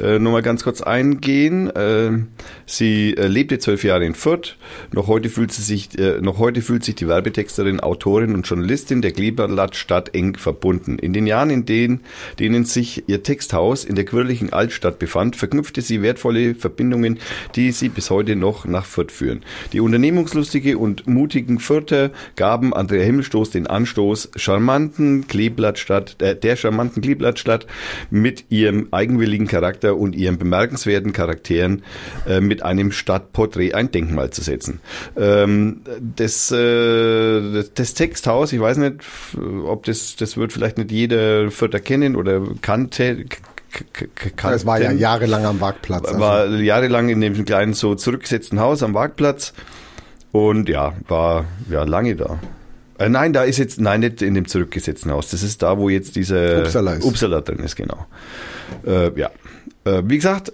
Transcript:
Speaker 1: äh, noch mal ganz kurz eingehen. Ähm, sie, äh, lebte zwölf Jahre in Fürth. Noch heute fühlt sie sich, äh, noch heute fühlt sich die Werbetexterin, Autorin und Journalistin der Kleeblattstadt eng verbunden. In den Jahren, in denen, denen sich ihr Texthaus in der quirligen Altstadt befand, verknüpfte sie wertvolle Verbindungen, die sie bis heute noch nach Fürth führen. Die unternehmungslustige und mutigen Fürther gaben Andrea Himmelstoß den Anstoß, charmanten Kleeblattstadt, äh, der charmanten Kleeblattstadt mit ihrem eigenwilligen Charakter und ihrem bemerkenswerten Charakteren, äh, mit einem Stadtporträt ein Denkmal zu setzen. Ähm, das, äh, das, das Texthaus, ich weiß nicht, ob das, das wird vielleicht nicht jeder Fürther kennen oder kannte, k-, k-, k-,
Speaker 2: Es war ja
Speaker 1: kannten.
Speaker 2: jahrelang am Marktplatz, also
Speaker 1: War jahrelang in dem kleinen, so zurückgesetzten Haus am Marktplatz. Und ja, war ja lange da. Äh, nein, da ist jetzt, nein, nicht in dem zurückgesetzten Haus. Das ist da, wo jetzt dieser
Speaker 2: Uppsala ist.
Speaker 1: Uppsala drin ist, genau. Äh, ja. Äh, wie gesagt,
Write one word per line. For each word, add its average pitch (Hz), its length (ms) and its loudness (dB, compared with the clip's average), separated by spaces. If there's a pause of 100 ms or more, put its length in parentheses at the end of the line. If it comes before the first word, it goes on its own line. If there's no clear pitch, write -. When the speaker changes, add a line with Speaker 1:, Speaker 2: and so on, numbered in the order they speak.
Speaker 1:
äh, 107 160 2
noch 113 140 2
mal 113 100 2
ganz 117 220 -2
kurz 123 160 -4
eingehen. 143 960 0
Ähm, 110 520 0 (380)
sie, 107 500 2
äh, 98 120 2
lebte 131 320 2
zwölf 101 240 0
Jahre 90 220 4
in 82 80 -2
Fürth. 170 420 -2 (360)
Noch 101 140 0
heute 110 220 2
fühlt 113 240 -2
sie 107 100 -6
sich, 104 360 -4
äh, 95 220 2
noch 92 180 -2
heute 120 240 2
fühlt 117 220 0
sich 110 120 -4
die 85 100 -4
Werbetexterin, 98 720 0
Autorin 104 560 0
und 90 140 -2
Journalistin 120 540 0
der 95 100 0
Kleeblattstadt 98 1000 -2
eng 90 220 0
verbunden. 82 640 -2
In 90 140 -2
den 107 160 2
Jahren, 127 220 2
in 127 140 0
denen, 120 360 2 (400)
denen 117 240 2
sich 120 440 -2
ihr 101 140 0
Texthaus 123 640 0
in - 100 -4
der 98 120 0
quirligen 120 460 0
Altstadt 101 460 -2
befand, 95 380 -2
verknüpfte - 440 -2
sie 113 220 -2
wertvolle 120 540 0
Verbindungen, 117 640 0 (340)
die 123 160 2
sie 123 180 -2
bis - 220 -6
heute 104 240 2
noch 98 300 0
nach 90 220 -2
Fürth - 260 -4
führen. 64 320 -4 (280)
Die - 80 0
unternehmungslustige 139 1000 2
und 104 280 -2
mutigen 123 520 2
Fürther 147 520 0 (260)
gaben 120 360 2
Andrea 95 300 2
Himmelstoß 117 480 2
den 87 160 -2
Anstoß, 107 680 0
charmanten 139 880 2
Kleeblattstadt, 107 960 -2
äh, 95 140 2
der 117 200 0
charmanten 113 460 -2
Kleeblattstadt 123 640 0 (420)
mit 117 400 2
ihrem 107 420 2
eigenwilligen 107 580 2
Charakter 95 480 0
und 95 180 0
ihrem 90 240 0
bemerkenswerten 101 760 0
Charakteren, 87 680 0 (440)
äh, 95 140 2
mit 101 220 2
einem 98 300 0
Stadtporträt 92 840 0
ein 120 160 0
Denkmal 80 400 -2
zu - 100 -8
setzen. - 400 -6 (360)
Ähm, 104 640 2 (340)
das, - 360 0
äh, 113 1000 2
das, 104 220 -2
das 123 200 -2
Texthaus, 139 580 0
ich 120 80 0
weiß 120 180 2
nicht, 143 160 0 (720)
ob - 180 -4
das, - 320 -4
das 110 200 -4
wird 113 160 -2
vielleicht 113 260 -2
nicht 107 120 -4
jeder 110 600 2
Fürther 104 300 -2
kennen 135 360 0
oder 95 240 0 (220)
kannte, 123 600 -2
k-, - 680 -16
k-, - 420 -10
k-, - 180 -2
Speaker 2:
Es 113 120 0
war 113 140 2
ja 120 80 2
Speaker 1:
kannten. 95 160 2
Speaker 2:
jahrelang 110 420 2
am 104 140 0
Marktplatz, 95 480 -4
also 90 140 0
Speaker 1:
War 104 280 4
jahrelang 117 600 4
in 110 100 2
dem 104 240 0
kleinen, 104 300 2
so 104 200 2
zurückgesetzten 107 640 -2
Haus 135 220 2
am 107 100 0
Marktplatz. 139 600 0 (800)
Und 107 380 4
ja, 73 240 0 (160)
war 82 380 2 (240)
ja 76 140 0
lange 98 300 0
da. - 240 -4 (600)
Äh, 101 100 0
nein, 139 240 4
da 127 120 4
ist 127 120 2
jetzt, 131 240 0
nein, 107 200 2
nicht 117 200 0
in 98 140 0
dem 92 120 2
zurückgesetzten 82 640 -2
Haus. 71 200 -2
Das 90 120 -4
ist 104 200 -4
da, 92 160 2
wo 101 100 2
jetzt 95 280 0
dieser 90 420 2
Speaker 2:
Uppsala 82 340 2
ist. 82 120 -2
Speaker 1:
Uppsala 110 360 2
drin - 200 -6
ist, 80 160 -6
genau. - 300 -8 (800)
Äh, 87 320 2
ja. 73 120 -2 (560)
Äh, 95 180 2
wie 123 120 2
gesagt, 190 380 0